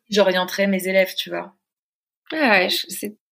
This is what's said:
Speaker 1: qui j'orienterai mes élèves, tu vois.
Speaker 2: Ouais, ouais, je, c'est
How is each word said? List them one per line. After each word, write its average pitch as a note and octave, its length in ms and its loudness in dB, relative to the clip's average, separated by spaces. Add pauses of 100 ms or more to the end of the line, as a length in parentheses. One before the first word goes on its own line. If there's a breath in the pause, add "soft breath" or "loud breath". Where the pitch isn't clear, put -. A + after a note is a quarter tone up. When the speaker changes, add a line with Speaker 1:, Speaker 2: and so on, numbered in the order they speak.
Speaker 1:
qui A3 60 -10
j'orienterai F#3+ 540 2
mes F#3 200 0
élèves, F#3+ 280 2
tu - 160 -8
vois. F3 240 -10 (760)
Speaker 2:
Ouais, D#4 80 -6 (100)
ouais, G3 200 4
je, - 200 -4
c'est G#3 280 -10 (140)